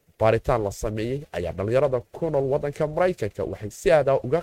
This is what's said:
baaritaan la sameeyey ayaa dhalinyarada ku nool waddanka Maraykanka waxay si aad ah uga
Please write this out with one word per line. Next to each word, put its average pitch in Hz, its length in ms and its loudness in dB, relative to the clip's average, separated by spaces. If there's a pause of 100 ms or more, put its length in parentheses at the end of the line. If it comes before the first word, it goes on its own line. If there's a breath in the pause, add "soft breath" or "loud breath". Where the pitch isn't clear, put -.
(200)
baaritaan 110 440 2
la 101 80 -2
sameeyey 117 600 -6
ayaa 85 200 -4
dhalinyarada 123 480 0 (120)
ku 165 180 -4
nool 139 180 0
waddanka 147 400 -2
Maraykanka 156 560 -2
waxay 101 260 -8
si - 220 0
aad 143 160 6
ah 135 160 4
uga 131 200 0